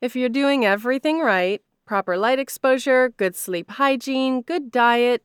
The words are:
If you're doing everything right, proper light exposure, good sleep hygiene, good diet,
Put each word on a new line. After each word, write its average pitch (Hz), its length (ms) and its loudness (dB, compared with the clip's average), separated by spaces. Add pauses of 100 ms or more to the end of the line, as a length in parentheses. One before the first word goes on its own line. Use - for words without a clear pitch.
If 247 140 -6
you're 254 120 0
doing 277 380 2
everything 254 560 0
right, 196 400 0 (240)
proper 190 320 -2
light 233 200 0
exposure, 262 800 0
good 185 180 0
sleep 175 360 -8
hygiene, 262 680 0
good 285 300 -6
diet, 240 520 2